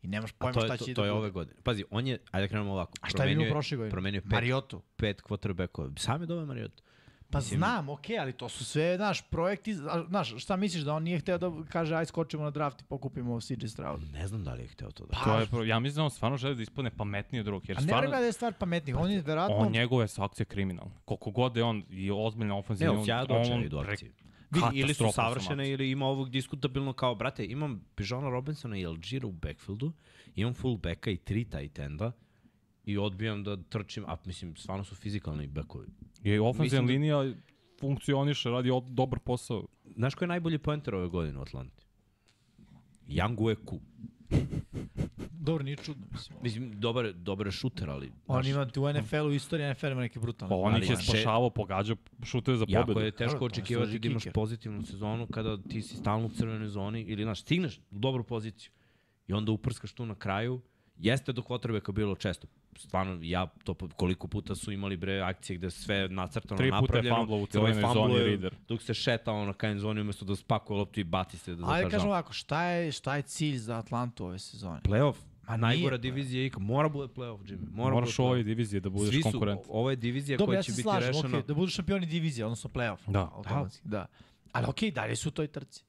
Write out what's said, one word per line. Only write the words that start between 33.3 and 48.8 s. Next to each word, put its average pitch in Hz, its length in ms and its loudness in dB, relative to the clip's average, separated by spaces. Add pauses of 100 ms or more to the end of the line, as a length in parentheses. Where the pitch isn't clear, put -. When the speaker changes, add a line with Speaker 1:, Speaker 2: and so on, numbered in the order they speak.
Speaker 2:
da 101 160 -4
trčim”, 101 460 -6
a 85 180 -4
mislim, 90 320 -10
stvarno 95 280 -6
su 98 120 -12
fizikalni 80 520 -4
backovi. - 400 -8 (360)
Speaker 3:
I 104 160 4
ofenzivna 110 240 4 (180)
Speaker 2:
Mislim 123 60 4
da 123 40 4 (260)
Speaker 3:
linija 135 180 0 (440)
funkcioniše, 139 720 2
radi 123 200 2
od-, 127 160 2
dobar 127 340 0
posao. 120 460 -2 (220)
Speaker 2:
Znaš 123 280 0
ko - 80 -2
je 175 40 0
najbolji 170 300 0
poenter 147 380 -2
ove 90 120 0
godine 82 320 -2
u - 20 -6
Atlanti? - 420 -10 (1200)
Yang 95 300 0
Ueku. 107 420 0 (1500)
Speaker 1:
Dobro, 156 300 -2
nije 139 140 -6
čudno, 131 320 -12
mislim. - 320 -10
Speaker 2:
Mislim, 120 320 -4
dobar, 113 400 0
dobar 95 340 -4
je 98 40 -2
šuter, 95 380 -4
ali, 67 220 -8 (160)
Speaker 1:
On 131 160 2
Speaker 2:
znaš 135 40 0
Speaker 1:
ima 139 200 0 (100)
u 139 120 2